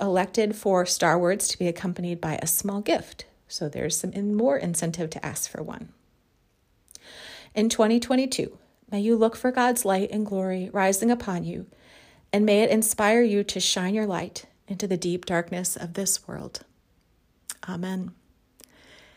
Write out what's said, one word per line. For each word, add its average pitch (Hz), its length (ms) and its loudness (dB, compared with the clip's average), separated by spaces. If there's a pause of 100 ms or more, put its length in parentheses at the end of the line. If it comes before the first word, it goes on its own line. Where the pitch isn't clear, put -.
elected 202 540 2
for 185 300 2
star 170 320 2
words 180 320 2
to - 100 -6
be 180 80 0
accompanied 175 520 -4
by 160 220 -4
a 165 60 -4
small 202 340 -2
gift. - 440 -4 (220)
So - 220 -6
there's 143 280 -4
some 185 140 -4
in-, 202 240 -2
more 262 220 2
incentive 170 540 -4
to - 140 -10
ask 147 240 -6
for - 140 -10
one. - 300 -12 (1600)
In 214 160 4
twenty 226 320 4
twenty-two, 262 560 0 (340)
may 202 80 -2
you 220 160 4
look 226 220 4
for 254 120 0
God's 247 360 2
light 190 260 2
and 214 140 -2
glory 185 480 -2
rising 196 360 2
upon 190 360 -2
you, 175 220 -8 (680)
and 208 120 4
may 208 180 6
it - 60 4
inspire 220 520 4
you 202 240 4
to - 160 -4
shine 185 320 0
your 214 120 0
light 180 400 -6 (220)
into 196 200 -4
the 185 100 0
deep 180 280 -2
darkness 175 520 -2
of 170 160 -10
this - 340 -2
world. - 380 -12 (1040)
Amen. 180 420 -6 (1040)